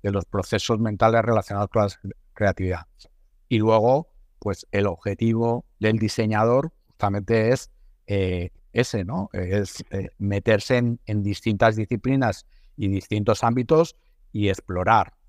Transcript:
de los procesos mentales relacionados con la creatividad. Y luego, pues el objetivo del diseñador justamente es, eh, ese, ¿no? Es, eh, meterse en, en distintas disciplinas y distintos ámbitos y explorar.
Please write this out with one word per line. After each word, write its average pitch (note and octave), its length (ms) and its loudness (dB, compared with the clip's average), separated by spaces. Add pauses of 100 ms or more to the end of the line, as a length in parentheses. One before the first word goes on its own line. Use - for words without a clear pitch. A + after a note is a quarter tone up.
de G2+ 80 -2
los G2 160 -2
procesos G#2+ 520 -2
mentales A2+ 440 2
relacionados G#2 480 -2
con G#2+ 140 2
la G2 60 -2 (440)
creatividad. F#2 520 -2 (640)
Y A#2+ 100 2
luego, A2+ 520 4 (280)
pues - 320 -6
el G2+ 160 0
objetivo A2+ 760 -2 (140)
del A2 200 2
diseñador A2+ 760 0 (160)
justamente G#2+ 640 0
es, - 180 -4 (360)
eh, F#2 440 -2 (240)
ese, G#2+ 320 -2
¿no? F#2 260 -6
Es, F#2 580 -4
eh, G2 280 -8
meterse G2+ 580 0
en, A#2+ 300 0
en G#2+ 160 -2
distintas G#2+ 540 2
disciplinas A#2+ 680 -2 (320)
y G2+ 120 -2
distintos G2+ 560 -2
ámbitos B2+ 520 2 (340)
y G#2 200 0
explorar. F#2 640 0 (140)